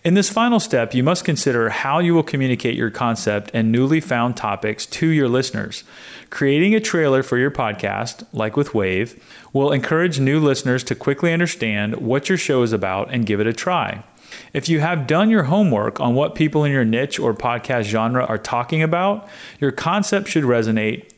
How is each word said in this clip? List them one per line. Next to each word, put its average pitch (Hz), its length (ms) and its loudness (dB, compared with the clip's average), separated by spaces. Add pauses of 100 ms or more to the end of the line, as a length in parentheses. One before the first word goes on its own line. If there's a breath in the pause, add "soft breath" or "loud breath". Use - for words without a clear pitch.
In 170 80 2
this 190 160 4
final 233 320 2
step, 120 320 0
you 127 100 2
must 170 220 0
consider 120 460 0
how 143 280 -2
you 175 160 4
will 160 80 6
communicate 127 520 -2
your 117 160 -2
concept 107 640 -2
and 113 180 2
newly 135 280 2
found 120 360 0
topics 107 480 -4
to - 240 -2
your 151 180 2
listeners. 120 560 -2 (460 loud breath)
Creating 151 460 2
a 214 60 2
trailer 147 420 2
for 123 160 -2
your 135 120 2
podcast, 107 840 -4
like 110 200 -2
with 143 200 0
Wave, 98 460 0 (340 loud breath)
will 139 180 2
encourage 156 480 0
new 139 180 2
listeners 127 460 0
to - 100 -6
quickly 156 380 -2
understand 113 640 -2
what 131 320 -2
your 185 80 2
show 131 260 2
is 113 120 2
about 95 360 -2
and 123 140 0
give 104 160 0
it 107 60 0
a 113 80 2
try. 156 500 -4 (480 loud breath)
If 139 160 -4
you 160 120 2
have 156 260 -2
done 180 240 4
your 208 140 4
homework 131 540 2
on 123 160 2
what 143 200 0
people 151 300 2
in 143 60 2
your 135 140 2
niche 117 340 0
or 120 140 0
podcast 120 520 -2
genre 113 420 0
are 110 100 -2
talking 123 460 -2
about, 185 440 0 (320 loud breath)
your 139 140 0
concept 202 560 -2
should 151 160 0
resonate, 113 720 0